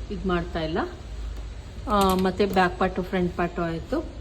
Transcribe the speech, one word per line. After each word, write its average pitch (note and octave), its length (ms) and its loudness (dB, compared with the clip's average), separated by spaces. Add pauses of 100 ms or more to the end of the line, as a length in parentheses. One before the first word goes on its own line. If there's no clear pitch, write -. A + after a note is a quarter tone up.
(120)
ಇದು F#3+ 160 -4
ಮಾಡ್ತಾ F3 340 0
ಇಲ್ಲ. D#3 160 -2 (1080)
ಆ, G3 260 6
ಮತ್ತು F#3 400 4
ಬ್ಯಾಕ್ F3+ 260 4
ಪಾರ್ಟು F#3 240 2
ಫ್ರಂಟ್ F3+ 340 0
ಪಾರ್ಟು F3 240 -2
ಆಯಿತು. E3+ 440 -2 (160)